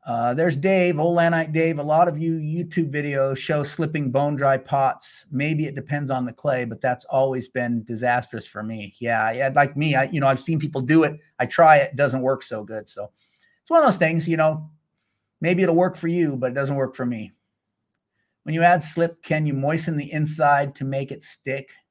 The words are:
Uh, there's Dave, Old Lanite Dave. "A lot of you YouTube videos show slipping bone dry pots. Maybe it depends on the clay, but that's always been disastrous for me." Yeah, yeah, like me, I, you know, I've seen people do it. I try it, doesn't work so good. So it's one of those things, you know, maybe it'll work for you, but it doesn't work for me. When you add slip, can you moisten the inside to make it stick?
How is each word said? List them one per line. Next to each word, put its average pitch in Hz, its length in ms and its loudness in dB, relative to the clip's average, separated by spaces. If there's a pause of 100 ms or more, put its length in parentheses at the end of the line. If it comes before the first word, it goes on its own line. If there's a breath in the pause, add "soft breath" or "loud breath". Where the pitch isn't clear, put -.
Uh, 120 280 -2
there's 160 220 0
Dave, 180 440 2
Old 170 180 2
Lanite 165 340 2
Dave. 160 280 0
"A 147 40 -6
lot 156 240 4
of 156 100 -4
you 165 180 -2
YouTube 160 580 -4
videos 139 420 -2
show 151 260 -2
slipping 151 480 -4
bone 143 280 0
dry 135 180 4
pots. - 760 -4
Maybe 151 340 -2
it 147 100 -10
depends 143 340 -6
on 127 140 -2
the 123 80 -6
clay, 127 320 -2
but 113 160 -8
that's 123 300 -2
always 131 400 0
been 120 340 -4
disastrous 120 640 -4
for 104 160 -12
me." 107 360 -10
Yeah, 113 320 0
yeah, 131 220 -2
like 143 220 4
me, 147 200 0
I, 135 100 2
you 143 160 -4
know, 135 80 4
I've 131 100 2
seen 160 200 -2
people 143 200 -4
do 151 240 4
it. 151 160 -2 (200 soft breath)
I 123 60 0
try 156 320 8
it, 127 200 0
doesn't 127 240 0
work 131 200 -2
so 107 220 -10
good. 107 240 -12
So 104 240 -14 (500)
it's - 80 -20
one 320 140 6
of - 20 4
those 190 140 2
things, 165 300 0
you 160 80 0
know, 156 340 0 (680)
maybe 175 220 2
it'll 170 120 2
work 180 220 2
for 170 100 -6
you, 165 300 0
but 123 140 -2
it 123 40 -8
doesn't 139 200 -2
work 131 200 -4
for 131 100 -6
me. 110 280 -8 (1120)
When 156 120 -6
you 165 80 2
add 175 220 4
slip, 165 380 -2
can 156 220 -2
you 143 80 0
moisten 156 440 -2
the 143 160 -6
inside 147 640 0
to 135 100 -8
make 135 260 -6
it - 100 -14
stick? 139 500 -10 (200)